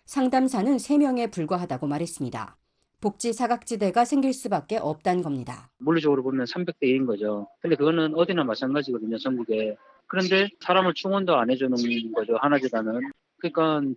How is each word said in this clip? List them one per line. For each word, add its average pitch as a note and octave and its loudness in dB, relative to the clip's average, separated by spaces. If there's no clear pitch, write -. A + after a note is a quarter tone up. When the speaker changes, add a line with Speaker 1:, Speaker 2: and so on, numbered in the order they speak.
Speaker 1:
상담사는 C4 2
세 D4 2
명에 B3+ 2
불과하다고 E3 -4
말했습니다. C#3+ -6
복지 A3+ -2
사각지대가 A#3 0
생길 C4+ 2
수밖에 G3+ -4
없다는 F3+ 0
겁니다. C3 -6
Speaker 2:
물리적으로 D3 2
보면 C3 0
삼백 F3 -6
대 C#3 2
일인 C3 4
거죠. G#2 -2
근데 E3 2
그거는 D#3 2
어디나 E3+ 2
마찬가지거든요, B2 -2
전국에. A2 -2
그런데 F#3+ 2
사람을 F#3 2
충원도 F#3+ 0
안 A#2+ 2
해주는 C3 0
거죠, A2+ 0
하나재단은. B2 0
그러니까 D#3 2